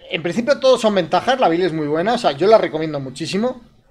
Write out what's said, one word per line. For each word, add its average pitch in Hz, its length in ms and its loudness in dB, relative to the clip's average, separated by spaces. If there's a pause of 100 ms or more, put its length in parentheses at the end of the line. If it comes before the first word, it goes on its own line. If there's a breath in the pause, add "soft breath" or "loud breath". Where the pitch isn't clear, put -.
(120)
en 175 120 -6
principio 233 360 -2
todos 254 220 4
son 214 140 2
ventajas, 180 440 0
la 202 100 2
build 175 160 0
es 156 80 -2
muy 151 140 -4
buena, 170 260 0
o 226 40 0
sea, 185 140 0
yo 147 160 0
la 220 100 8
recomiendo 156 420 -4
muchísimo, 165 600 -6 (300)